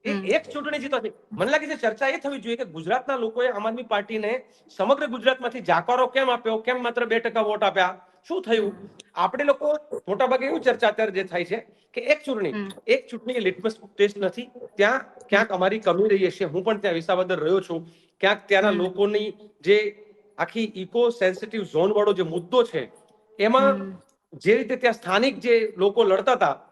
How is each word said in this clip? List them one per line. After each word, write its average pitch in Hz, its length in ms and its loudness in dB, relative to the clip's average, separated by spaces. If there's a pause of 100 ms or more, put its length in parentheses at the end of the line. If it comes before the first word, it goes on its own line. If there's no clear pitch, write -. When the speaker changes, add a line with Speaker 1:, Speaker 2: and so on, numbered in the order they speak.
Speaker 1:
એ 214 60 -2
Speaker 2:
હમ. 196 140 -4
Speaker 1:
એક 262 160 2
ચૂંટણી 294 380 -8
જીતવાથી. 247 320 -4 (200)
મને 214 200 -2
લાગે 302 160 0
છે 302 80 -4
ચર્ચા 226 320 -2
એ 294 100 -2
થવી 277 220 -6
જોઈએ 226 160 -6
કે 240 100 -8
ગુજરાતના 202 500 -4
લોકોએ 240 320 -2
આમ 214 200 -2
આદમી 233 160 -4
પાર્ટીને 214 640 -4 (320)
સમગ્ર 277 300 0
ગુજરાતમાંથી 247 540 -2
જાકારો 220 460 2
કેમ 262 220 0
આપ્યો, 233 280 -2
કેમ 247 260 -2
માત્ર 240 220 -2
બે 226 140 0
ટકા 226 220 -2
વોટ 214 220 0
આપ્યા? 190 460 0 (160)
શું 359 140 -4
થયું? 214 480 -2 (260)
આપણે 196 280 0
લોકો - 320 2 (320)
મોટાભાગે 247 380 2
એવું 311 160 -2
ચર્ચા 240 260 2
અત્યારે 214 240 0
જે 190 120 -2
થાય 175 220 -4
છે 220 220 -6 (260)
કે 247 80 -6
એક 294 220 0
ચૂંટણી, 214 280 -2
Speaker 2:
હમ. 202 200 -6 (160)
Speaker 1:
એક 254 220 0
ચૂંટણી 240 240 -8
એ 247 60 -2
લિટમસ 196 400 -2 (180)
ટેસ્ટ 202 200 2
નથી. 202 340 -4 (240)
ત્યાં 214 240 2 (300)
ક્યાંક 220 200 2
અમારી 196 300 0
કમી 196 280 2
રહી 196 200 4
હશે. 185 180 -4
હું 165 180 -4
પણ 214 140 0
ત્યાં 202 160 -2
વિસાવદર 175 460 -2
રહ્યો 165 200 2
છું. 165 280 -8 (320)
ક્યાંક 202 280 0
ત્યાંના 202 220 4
Speaker 2:
હમ. 196 80 0
Speaker 1:
લોકોની 202 560 -2 (280)
જે 208 440 2 (320)
આખી 214 380 -2
ઇકો 233 340 0
સેન્સિટિવ 214 540 -2
ઝોન 180 300 2
વાળો 208 200 4
જે 185 100 0
મુદ્દો 175 400 0
છે, 147 280 -4 (480)
એમાં 233 340 4
Speaker 2:
હમ. 196 240 -8 (360)
Speaker 1:
જે 196 240 2
રીતે 247 180 -2
ત્યાં 240 180 2
સ્થાનિક 214 460 0
જે 226 380 2
લોકો 202 260 4
લડતા 196 280 4
હતા 165 280 2 (120)